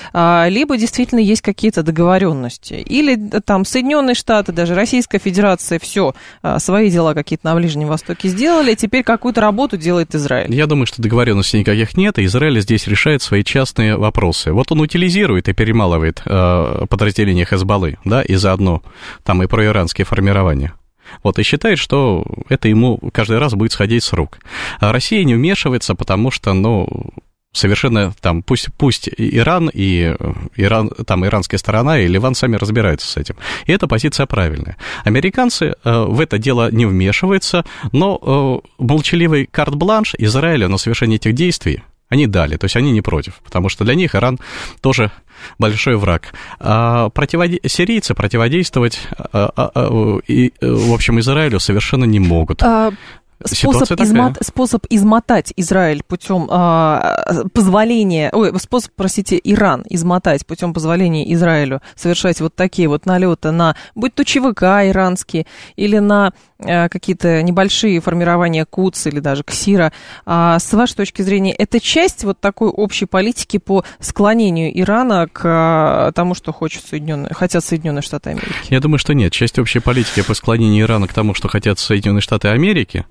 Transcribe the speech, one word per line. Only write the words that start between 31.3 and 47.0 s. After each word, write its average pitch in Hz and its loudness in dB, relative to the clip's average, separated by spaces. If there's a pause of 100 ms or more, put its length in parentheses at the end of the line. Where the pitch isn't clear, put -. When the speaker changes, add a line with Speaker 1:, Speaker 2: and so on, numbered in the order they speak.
Speaker 2:
сторона, 123 0
и 90 2
Ливан 110 0
сами 120 0
разбираются 101 -2
с - -8
этим. - -6 (300)
И - 2
эта 190 0
позиция 123 -2
правильная. 80 -2 (280)
Американцы, 165 0 (100)
э, 117 2
в 110 0
это 156 -2
дело 117 0
не 113 2
вмешиваются, 101 0 (280)
но, 139 0
э, - -20 (140)
молчаливый 151 2
карт-бланш 170 0
Израиля 127 0
на 95 0
совершение 113 0
этих 110 0
действий 156 -2 (240)
они 139 2
дали, 85 0
то 98 -4
есть - -4
они 131 2
не 107 2
против, 85 -4
потому 95 -2
что - -4
для 120 2
них 175 0
Иран 127 0 (420)
тоже 123 0 (480)
большой 110 0
враг. 95 -2 (260)
А 117 2